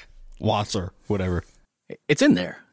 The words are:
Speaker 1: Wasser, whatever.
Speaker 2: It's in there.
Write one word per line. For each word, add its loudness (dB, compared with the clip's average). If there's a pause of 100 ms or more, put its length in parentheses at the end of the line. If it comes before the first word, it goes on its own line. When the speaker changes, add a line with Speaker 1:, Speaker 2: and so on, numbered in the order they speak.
(420)
Speaker 1:
Wasser, 0 (140)
whatever. 0 (640)
Speaker 2:
It's 2
in 6
there. -4 (140)